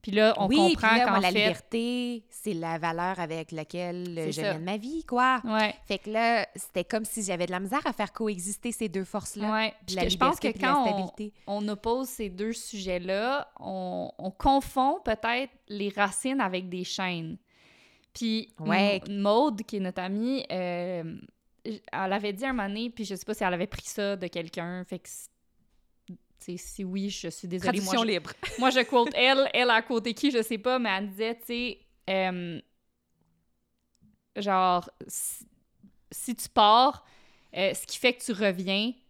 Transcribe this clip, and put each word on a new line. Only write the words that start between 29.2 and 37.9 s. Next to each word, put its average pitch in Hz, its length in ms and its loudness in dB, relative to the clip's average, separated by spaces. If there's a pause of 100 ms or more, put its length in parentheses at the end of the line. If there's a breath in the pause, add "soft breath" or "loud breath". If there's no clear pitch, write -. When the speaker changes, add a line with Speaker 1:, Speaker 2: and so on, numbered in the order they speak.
Speaker 1:
elle 247 160 4
a 233 140 6
quoté 233 320 -2
qui, 285 160 2
je 233 120 2
sais 226 140 -2
pas, 247 220 2
mais 233 100 0
elle 196 220 -2
disait, 220 240 -4
tu 233 120 -16
sais, 240 320 -4 (300)
euh, 180 500 -2 (1800)
genre, 185 520 2 (180)
si, - 400 -8 (640)
si - 240 -6
tu - 140 -8
pars, 226 560 6 (520 soft breath)
euh, 185 180 2
ce - 120 -10
qui - 120 -10